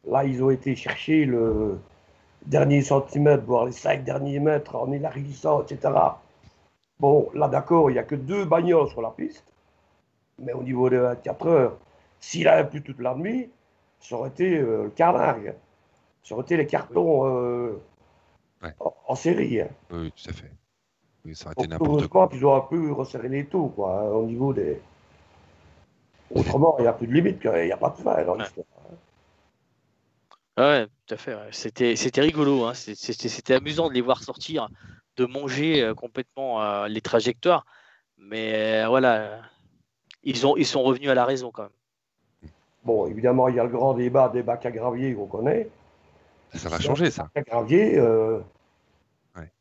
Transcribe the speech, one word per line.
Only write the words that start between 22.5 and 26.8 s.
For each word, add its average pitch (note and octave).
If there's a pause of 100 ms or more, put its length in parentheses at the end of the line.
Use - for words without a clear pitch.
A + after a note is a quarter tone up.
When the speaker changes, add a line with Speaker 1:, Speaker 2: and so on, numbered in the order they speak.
Speaker 1:
un C3+
peu D#3+
resserré C3
les C#3
taux, D#3
quoi, G2
hein, G#2+
au A2
niveau B2
des. E2+ (1500)
Autrement, D#3
il A#2